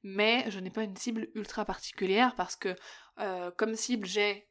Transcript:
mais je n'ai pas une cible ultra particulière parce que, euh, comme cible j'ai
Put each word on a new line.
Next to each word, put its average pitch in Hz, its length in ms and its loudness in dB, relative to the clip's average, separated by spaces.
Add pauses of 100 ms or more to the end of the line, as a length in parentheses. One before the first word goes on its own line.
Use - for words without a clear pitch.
mais 208 480 2
je 196 100 -6
n'ai 185 120 -6
pas 220 120 -2
une 190 140 -6
cible 220 380 -4
ultra 214 280 -4
particulière 202 720 2
parce - 200 -2
que, 185 200 -4 (440)
euh, 180 320 -4
comme 220 240 0
cible 226 320 0
j'ai 208 440 0